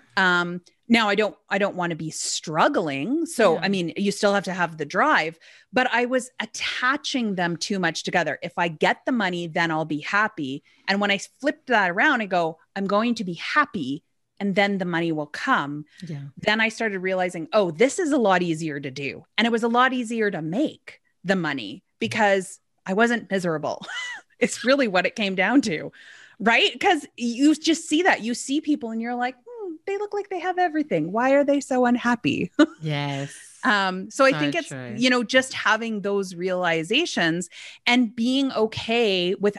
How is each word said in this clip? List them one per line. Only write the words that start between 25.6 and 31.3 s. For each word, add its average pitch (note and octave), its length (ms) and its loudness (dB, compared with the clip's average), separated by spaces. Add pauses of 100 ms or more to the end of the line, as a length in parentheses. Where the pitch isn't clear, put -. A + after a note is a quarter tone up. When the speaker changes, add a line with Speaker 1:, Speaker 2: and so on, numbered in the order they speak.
Speaker 1:
to, E3 320 -4 (460)
right? A#3+ 380 4
'Cause E4+ 280 2 (100)
you A#3+ 400 2
just D#4+ 320 -2
see D#4 160 2
that. A#3 180 4
You A#3 120 -4
see C#4 260 -4
people D4 320 -2
and A3+ 100 -6
you're A#3+ 140 -6
like, B3 200 -4 (120)
"Hmm, G#4+ 280 -12 (120)
they G4 100 -2
look G#4 160 -8
like G4+ 160 -6
they F4+ 120 -6
have F4+ 180 -2
everything. D4 540 -2
Why B3 180 2